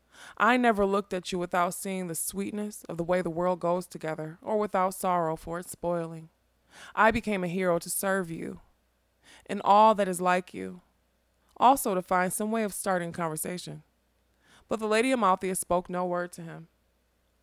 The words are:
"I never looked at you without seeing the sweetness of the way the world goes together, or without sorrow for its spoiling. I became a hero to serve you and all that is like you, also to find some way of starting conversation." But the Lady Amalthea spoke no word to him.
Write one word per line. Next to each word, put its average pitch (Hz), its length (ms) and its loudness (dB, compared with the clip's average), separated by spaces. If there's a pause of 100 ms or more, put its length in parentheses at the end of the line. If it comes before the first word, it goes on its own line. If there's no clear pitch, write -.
(380)
"I 233 180 6
never 226 300 4
looked 196 260 0
at 185 180 -6
you 185 80 -2
without 175 360 0
seeing 185 320 -6
the 165 80 -6
sweetness 208 720 -6
of 170 120 -10
the 170 80 -2
way 180 160 2
the 175 80 -2
world 175 320 -2
goes 175 260 0
together, 156 540 -8
or 214 180 -2
without 196 360 0
sorrow 175 420 0
for 165 220 -8
its 180 140 -12
spoiling. 165 580 -6 (640)
I 220 160 6
became 214 340 -2
a 175 40 -2
hero 175 320 2
to 175 100 -10
serve 190 400 -2
you - 320 -10 (840)
and 202 180 -6
all 214 320 8
that 196 140 0
is 180 140 -2
like 180 320 2
you, 185 260 -10 (800)
also 247 360 4
to 185 60 0
find 185 320 0
some 214 180 -4
way 226 120 -2
of 202 100 -4
starting 175 400 -4
conversation." 160 720 -8 (840)
But 220 100 -2
the 214 100 -4
Lady 233 240 4
Amalthea 190 420 2
spoke 180 360 -2
no 180 160 -4
word 175 260 -4
to 175 100 -16
him. 165 260 -16 (760)